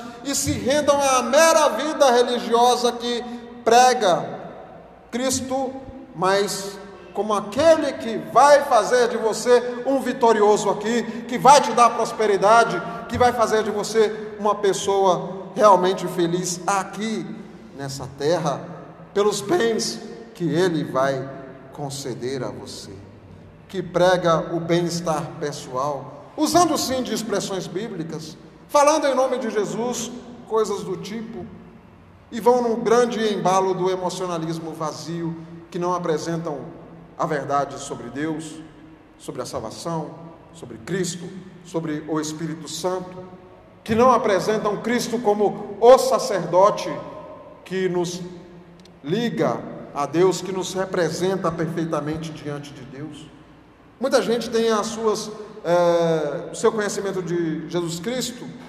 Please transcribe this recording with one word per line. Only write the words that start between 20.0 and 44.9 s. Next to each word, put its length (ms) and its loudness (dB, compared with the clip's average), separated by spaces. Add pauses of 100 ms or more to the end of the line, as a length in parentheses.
que 120 -6
ele 400 0
vai 440 -2 (440)
conceder 680 -8
a 80 -6
você, 420 -14 (760)
que 160 -6
prega 720 2
o 60 0
bem-estar 600 0 (160)
pessoal, 960 -8
usando 400 4
sim 260 -2
de 100 -6
expressões 540 -4
bíblicas, 680 -8 (320)
falando 360 4
em 80 2
nome 240 0
de 120 -4
Jesus, 600 -4 (380)
coisas 360 0
do 140 -6
tipo, 480 -10 (840)
e 80 -8
vão 220 4
num 180 0
grande 420 2 (120)
embalo 400 2
do 160 0
emocionalismo 840 -4
vazio, 640 -6 (340)
que 80 -10
não 160 -2
apresentam 680 -4 (580)
a 80 -2
verdade 520 -2
sobre 320 -10
Deus, 520 -8 (580)
sobre 220 -10
a 40 -6
salvação, 640 -8 (420)
sobre 260 -16
Cristo, 480 -6 (380)
sobre 420 -6
o 120 -2
Espírito 500 -8
Santo, 540 -6 (600)
que 100 -2
não 180 6
apresentam 640 2
Cristo 420 -2